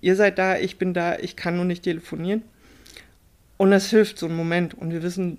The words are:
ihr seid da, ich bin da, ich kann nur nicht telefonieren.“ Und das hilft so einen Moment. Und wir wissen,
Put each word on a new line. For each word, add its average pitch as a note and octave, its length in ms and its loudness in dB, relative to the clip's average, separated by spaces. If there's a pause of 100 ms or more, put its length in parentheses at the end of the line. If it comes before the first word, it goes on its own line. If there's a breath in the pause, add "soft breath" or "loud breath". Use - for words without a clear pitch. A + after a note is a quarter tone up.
ihr F#3 160 2
seid G3 220 2
da, F#3+ 200 2
ich - 200 -4
bin F3+ 160 -2
da, F3 240 -2
ich - 180 -10
kann E3+ 200 -4
nur F3 100 0
nicht F3 180 -4
telefonieren.“ E3+ 580 -4 (1160 loud breath)
Und G3 120 6
das G3 200 4
hilft G#3+ 280 4
so E3+ 80 -6
einen E3 100 -4
Moment. E3 380 -2
Und E3+ 160 -8
wir E3 120 -6
wissen, F3+ 360 -6